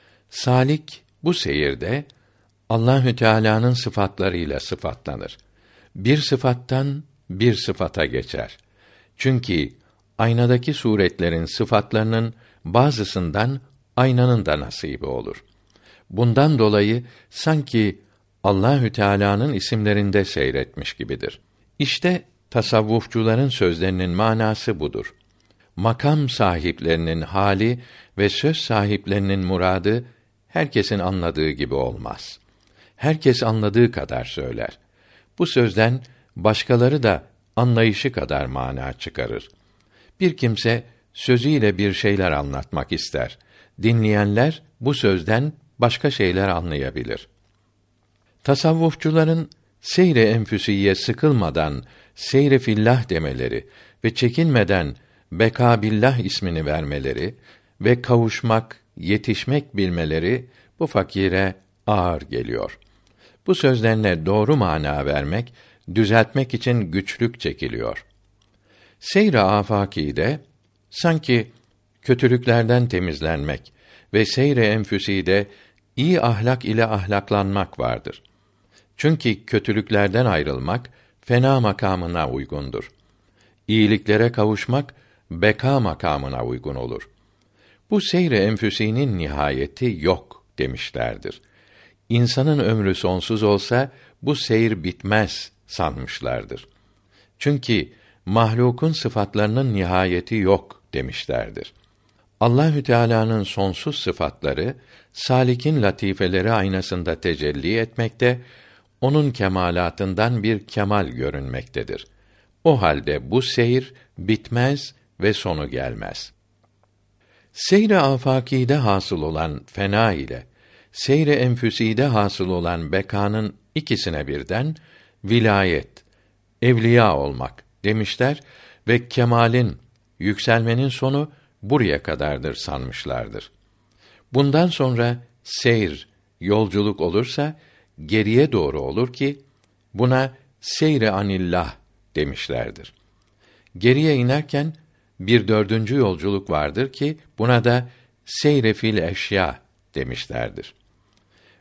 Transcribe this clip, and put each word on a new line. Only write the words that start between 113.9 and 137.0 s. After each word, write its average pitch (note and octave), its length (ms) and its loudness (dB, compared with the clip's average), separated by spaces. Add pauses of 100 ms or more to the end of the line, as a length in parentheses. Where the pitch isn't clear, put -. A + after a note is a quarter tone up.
bitmez A#2+ 760 -2 (260)
ve G2+ 140 2
sonu D2+ 360 -4
gelmez. A#1+ 640 -8 (1200)
Seyr-i G#3 440 4
afakide C3 800 2
hasıl G2 460 0
olan D#2 440 -4
fena G2+ 480 0
ile C2 340 -8 (440)
seyr-i D3 400 2
enfüside A#2+ 760 0
hasıl G2+ 440 0
olan E2+ 420 -2
bekanın G2+ 640 -2 (220)
ikisine F2+ 520 -4
birden G2 480 -4 (480)
vilayet, G2+ 800 2 (580)
evliya A#2 540 4
olmak C#2 480 -6 (200)
demişler A2 560 -2 (480)
ve A#2+ 200 2
kemalin, A#2+ 720 2 (420)
yükselmenin A#2 680 0
sonu C#3 420 -2 (300)
buraya G2+ 420 0
kadardır C#2+ 520 -4
sanmışlardır. B1+ 960 -8 (840)
Bundan C#3+ 340 4
sonra A#2+ 560 0 (200)
seyr, G#2+ 640 0 (300)
yolculuk G2+ 640 0